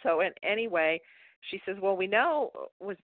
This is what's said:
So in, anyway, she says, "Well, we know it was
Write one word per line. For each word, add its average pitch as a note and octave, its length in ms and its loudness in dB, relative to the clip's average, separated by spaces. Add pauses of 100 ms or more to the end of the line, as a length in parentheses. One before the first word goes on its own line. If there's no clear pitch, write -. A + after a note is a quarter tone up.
So E3 160 4
in, F#3 120 2 (120)
anyway, F3 560 0 (500)
she F#3+ 160 -10
says, G3 160 -6
"Well, G3 140 2
we F#3 120 -2
know A#3 440 2 (300)
it - 20 -12
was F#3+ 220 -8